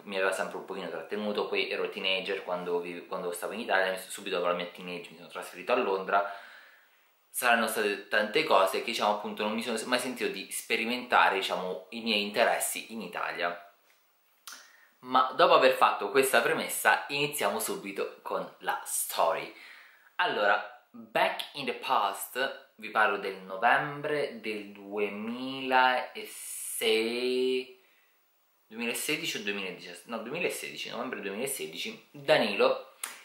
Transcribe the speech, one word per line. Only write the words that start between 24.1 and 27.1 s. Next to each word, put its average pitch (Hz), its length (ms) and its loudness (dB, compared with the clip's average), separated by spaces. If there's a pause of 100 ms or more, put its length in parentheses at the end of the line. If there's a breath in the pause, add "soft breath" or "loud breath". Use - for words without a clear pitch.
del 104 320 -6
duemilasei, 123 3000 0 (840 soft breath)